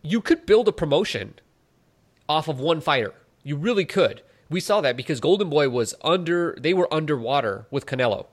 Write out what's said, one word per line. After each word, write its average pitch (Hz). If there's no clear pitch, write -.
you 190
could 330
build 214
a -
promotion 139
off 151
of 139
one 160
fighter. 127
You 143
really 196
could. 147
We 180
saw 208
that 123
because 131
Golden 180
Boy 143
was 120
under, 170
they 156
were 180
underwater 127
with 135
Canelo 123